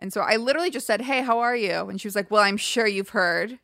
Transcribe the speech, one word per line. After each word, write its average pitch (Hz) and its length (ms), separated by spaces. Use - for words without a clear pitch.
And 190 120
so 208 100
I 220 140
literally 285 340
just 262 160
said, 214 160
"Hey, 254 200
how 233 160
are 240 180
you?" 185 320
And 196 120
she 214 80
was 202 80
like, 202 140
"Well, 214 120
I'm 196 140
sure 226 300
you've 196 240
heard. 185 540